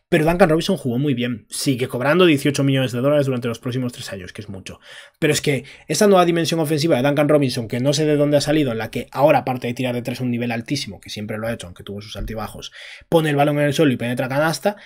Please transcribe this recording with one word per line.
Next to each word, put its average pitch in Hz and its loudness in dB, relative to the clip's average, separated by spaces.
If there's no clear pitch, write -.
Pero 160 4
Duncan 175 4
Robinson 165 2
jugó 120 -4
muy 143 0
bien. 120 -4
Sigue 127 -2
cobrando 147 2
dieciocho 139 2
millones 135 0
de 123 -4
dólares 143 2
durante 123 -4
los 117 -6
próximos 123 -6
tres - -14
años, 92 -12
que - -14
es - -16
mucho. 95 -14
Pero 151 2
es 143 0
que 139 -2
esa 180 2
nueva 185 6
dimensión 165 0
ofensiva 156 2
de 123 0
Duncan 147 2
Robinson, 131 2
que 120 -4
no 139 2
sé 156 0
de 151 2
dónde 147 2
ha 143 4
salido, 147 0
en 110 -4
la 110 -6
que 123 -8
ahora, 147 4
aparte 127 -4
de 123 -4
tirar 123 -4
de 120 -4
tres 123 -8
a 131 -4
un 123 -2
nivel 120 -2
altísimo, 117 -6
que - -18
siempre 107 -8
lo 110 -6
ha 117 -4
hecho, 110 -10
aunque 90 -18
tuvo 101 -10
sus 104 -16
altibajos, 107 -10
pone 160 4
el 147 0
balón 147 2
en 147 2
el 147 0
suelo 143 4
y 120 -2
penetra 123 -4
canasta, 151 -2